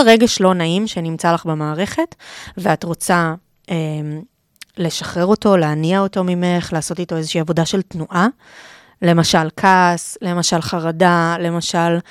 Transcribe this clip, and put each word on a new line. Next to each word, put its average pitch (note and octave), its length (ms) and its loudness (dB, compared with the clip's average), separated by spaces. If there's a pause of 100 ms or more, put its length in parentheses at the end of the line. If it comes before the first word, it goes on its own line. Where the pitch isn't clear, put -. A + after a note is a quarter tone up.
רגש A3+ 360 6
לא F#3 120 4
נעים F3+ 340 0
שנמצא E3 460 -2
לך E3 120 -4
במערכת, D#3+ 720 -4 (420)
ואת F3 260 -2
רוצה... E3+ 500 -2 (360)
אה, F3 60 -4 (1000)
לשחרר E3+ 480 -4
אותו, G3+ 320 4
להניע D#3+ 420 0
אותו G3 240 -2
ממך, F3 500 -2
לעשות E3 260 -6
איתו E3+ 180 -6
איזושהי D#3+ 220 -4
עבודה D#3+ 260 0
של F#3+ 160 -2
תנועה, F3 460 -2 (760)
למשל E3+ 460 2 (100)
כעס, F3+ 640 2
למשל F3 400 -2
חרדה, E3+ 800 0
למשל, E3+ 580 0 (140)